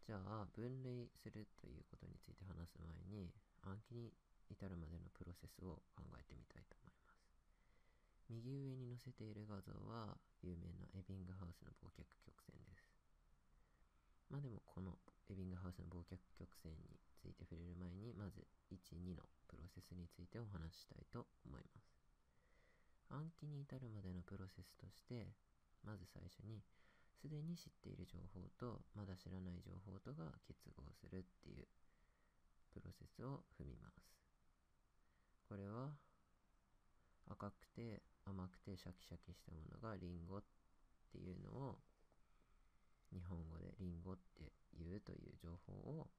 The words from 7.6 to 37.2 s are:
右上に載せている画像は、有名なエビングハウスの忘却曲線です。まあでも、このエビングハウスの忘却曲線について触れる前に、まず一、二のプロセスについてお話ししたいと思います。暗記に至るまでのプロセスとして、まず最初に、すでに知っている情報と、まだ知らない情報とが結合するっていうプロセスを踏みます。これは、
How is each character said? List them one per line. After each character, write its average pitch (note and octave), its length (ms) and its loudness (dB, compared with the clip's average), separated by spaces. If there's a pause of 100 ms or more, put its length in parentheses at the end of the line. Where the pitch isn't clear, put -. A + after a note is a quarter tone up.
右 A#2 240 2
上 C3+ 240 6
に B2+ 80 4
載 B2 160 2
せ B2+ 160 -2
て A2 80 0
い G#2+ 80 0
る G#2+ 160 0
画 G2+ 160 4
像 G2+ 80 0 (160)
は、 A2 240 4 (320)
有 F2+ 160 6
名 F2 160 2
な F#2 160 0
エ G2 160 2
ビ F#2+ 80 4
ン F#2 80 4
グ F#2 80 2
ハ F2+ 160 2
ウ F2 80 -2
ス - 80 -8
の - 160 -4
忘 F2 160 -4
却 D2 80 -4 (160)
曲 - 240 -10
線 - 80 -6 (160)
で F2+ 80 -8
す。 - 80 -14 (1400)
ま C3+ 80 4
あ C#3+ 40 6
で C#3+ 60 4
も、 A2+ 140 0
こ - 160 -4
の F#2 160 4 (320)
エ G#2 80 0
ビ F#2+ 80 4
ン F#2 80 6
グ F2+ 80 4
ハ F2+ 120 4
ウ F2 40 2
ス F2+ 80 0
の F2+ 80 2
忘 F2 160 2
却 F2+ 160 -2 (160)
曲 - 240 -4
線 D#2+ 240 0
に - 160 -8 (160)
つ - 80 -10
い F2 80 -2
て - 160 -6
触 E2+ 80 2
れ E2+ 80 2
る F2 80 0
前 F2+ 240 2
に、 A2+ 160 2
ま G3 160 4
ず - 160 -4 (240)
一、 F#2+ 80 0 (160)
二 F2 240 4
の - 80 -4 (240)
プ - 80 -4
ロ D#2+ 160 -2
セ - 80 -4
ス - 160 -2
に F2 160 2
つ - 80 -4
い F2+ 80 -2
て - 80 0
お A#2 80 4
話 E2 400 2
し - 0 -
し - 20 -20
た - 140 -6
い - 80 -6
と - 160 2 (240)
思 - 80 0
い - 160 -4
ま - 80 -8
す。 - 160 -16 (1120)
暗 D3 160 4 (160)
記 D3+ 80 2
に C#3+ 160 4
至 - 160 -2
る B2 80 0
ま G#2 160 2
で F#2 80 4
の F2+ 80 6
プ F#2+ 160 0
ロ F#2 80 4
セ F#2+ 160 -4
ス - 160 -8
と - 80 -6
し - 240 -8
て、 G#2 240 2 (480)
ま G#2 160 2
ず F2+ 160 -2
最 F2 160 -4
初 - 160 -6
に、 G#2+ 160 2 (540)
す - 140 0
で D3+ 120 6
に E3+ 160 6
知 - 120 -4
っ - 120 -14
て G2 80 -2
い F#2+ 60 2
る F#2 100 0
情 F2 140 0 (160)
報 F#2 100 2 (140)
と、 A2+ 340 4
ま G#2 100 2
だ G2 120 4
知 F#2 160 -2
ら F#2 100 4
な F#2 80 6
い F2 160 4
情 F#2+ 60 -2 (100)
報 F#2+ 160 0
と A#2 160 0
が D#3 320 0
結 - 140 -6 (160)
合 - 80 -4 (100)
す - 160 -8
る F#2+ 100 4
っ F2+ 40 2 (180)
て - 80 -6
い - 100 -2
う - 60 -4 (1040)
プ - 140 0
ロ F#2+ 60 0
セ - 160 -6
ス - 180 0
を C3+ 200 4 (120)
踏 C#3 80 0
み C#3 120 2
ま - 120 -6
す。 - 80 -12 (1500)
こ G#2+ 60 0
れ G2 120 4
は、 C3 300 4 (1300)